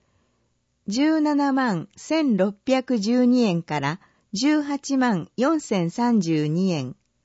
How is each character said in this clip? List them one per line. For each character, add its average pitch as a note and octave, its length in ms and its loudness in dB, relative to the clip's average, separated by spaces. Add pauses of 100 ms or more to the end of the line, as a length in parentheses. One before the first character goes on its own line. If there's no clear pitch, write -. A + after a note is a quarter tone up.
(880)
十 D4 340 0
七 C#4+ 320 0
万 A#3+ 440 -2
千 D4+ 400 0
六 G3 180 2 (100)
百 B3+ 360 0
十 A#3+ 240 2
二 B3 180 4
円 E3+ 220 0
か D3+ 160 -4
ら C#3+ 200 -4 (320)
十 D4 300 0
八 C#4+ 340 -4
万 A#3+ 400 0
四 D4+ 220 0
千 F#3 320 -2
三 A#3+ 300 0
十 D#3+ 260 0
二 F3 240 0
円。 C3+ 240 -4 (300)